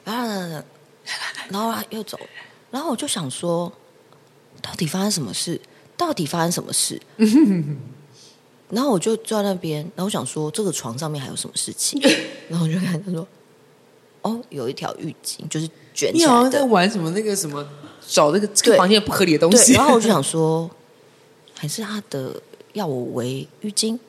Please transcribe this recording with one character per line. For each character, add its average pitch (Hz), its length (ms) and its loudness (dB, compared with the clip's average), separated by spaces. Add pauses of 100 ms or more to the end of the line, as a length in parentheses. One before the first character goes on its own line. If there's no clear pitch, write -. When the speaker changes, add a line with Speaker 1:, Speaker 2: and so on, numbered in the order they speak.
Speaker 1:
然 220 140 -6
后， 247 100 -4
然 208 100 -4
后， 180 120 -6 (1000)
然 196 120 -4
后， 226 80 -2
然 220 80 -6
后 214 120 -8
又 214 140 -10
走， - 160 -14 (520)
然 262 100 -6
后 330 80 -6
我 254 60 0
就 294 120 -6
想 165 220 -6
说， 175 420 -4 (880)
到 - 140 -12
底 170 120 -2
发 180 120 -4
生 202 120 0
什 185 100 -4
么 98 120 -6
事？ - 260 -6 (360)
到 339 160 -2
底 175 140 -4
发 170 140 -4
生 170 120 2
什 165 120 -4
么 - 100 -10
事？ - 260 -4 (180)
Speaker 2:
<laughs> 196 1500 0
Speaker 1:
然 233 140 0
后 294 60 2
我 214 80 4
就 220 200 0
坐 220 260 -2
在 202 60 0
那 190 60 0
边， 160 260 -4 (140)
然 - 20 -14
后 180 80 -2
我 208 40 -2
想 196 160 -4
说， 151 260 -6
这 214 120 -4
个 190 80 0
床 123 260 -6
上 156 120 -6
面 147 120 -6
还 131 60 -10
有 - 80 -12
什 - 120 -8
么 - 80 -14
事 - 180 -6
情？ - 280 -4 (220)
<laughs> - 260 -14
然 165 100 -4
后 165 60 0
我 160 60 0
就 175 80 0
看 180 240 -2
他 185 80 -8
说， 170 160 -6 (920)
哦， 226 280 -4
有 131 180 -8
一 139 60 -4
条 - 240 -8
浴 160 160 -10 (100)
巾， - 260 -10
就 156 100 -4
是 160 80 -4 (260)
卷 - 200 -2
起 - 0 -
来 - 0 -
的。 - 60 2
Speaker 2:
你 330 60 6
好 240 160 8
像 254 80 4
在 285 140 2
玩 202 260 6
什 220 100 -4
么 160 120 -2
那 196 100 -2
个 214 140 -2
什 190 140 -4
么， 143 140 -8 (440)
找 151 240 4
那 185 80 4
个， 208 80 0
这 - 240 2
个 196 60 8
房 185 120 6
间 214 140 8
不 - 80 -6
合 196 140 2
理 202 80 4
的 220 60 4
东 170 120 4
西。 233 220 8
Speaker 1:
对， - 20 8
对， - 20 6
然 247 80 6
后 294 80 6
我 233 60 6
就 220 80 0
想 170 160 4
说， 160 460 0 (840)
还 - 140 -10
是 220 160 -6
他 208 260 -8
的 - 320 -8 (320)
要 202 140 -4
我 127 160 -4 (100)
围 127 340 -6 (120)
浴 214 100 -8
巾 220 400 -2